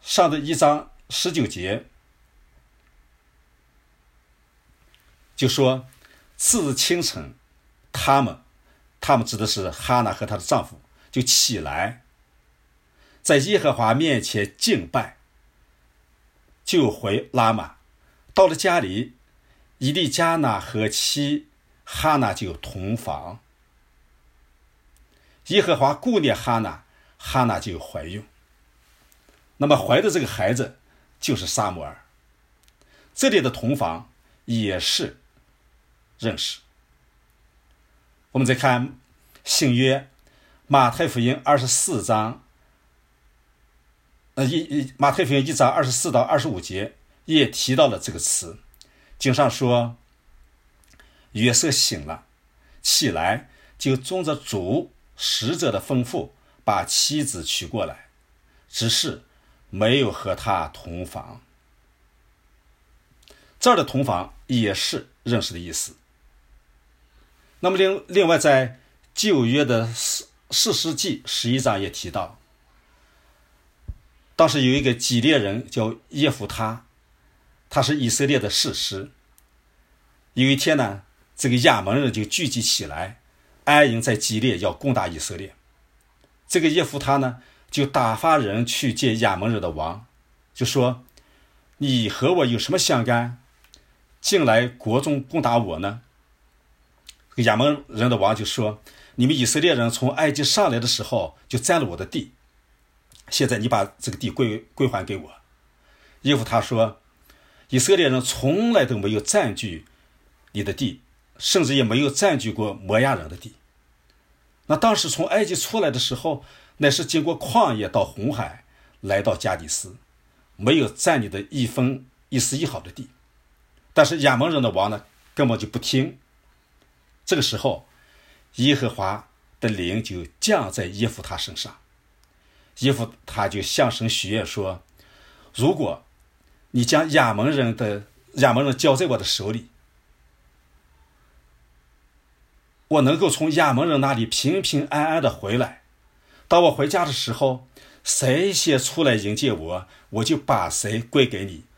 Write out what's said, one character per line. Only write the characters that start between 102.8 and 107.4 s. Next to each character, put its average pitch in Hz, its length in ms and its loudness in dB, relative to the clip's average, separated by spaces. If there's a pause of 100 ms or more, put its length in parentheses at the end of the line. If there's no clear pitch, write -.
现 - 180 0
在 123 120 -2
你 110 80 -2
把 107 180 2 (140)
这 - 120 -8
个 - 60 -10
地 113 140 -6
归， 117 420 -4
归 131 140 0
还 98 180 -4
给 101 120 -8
我。” 80 160 -16 (920)
耶 139 120 4
弗 117 80 -2
他 117 160 2
说 110 400 0 (720)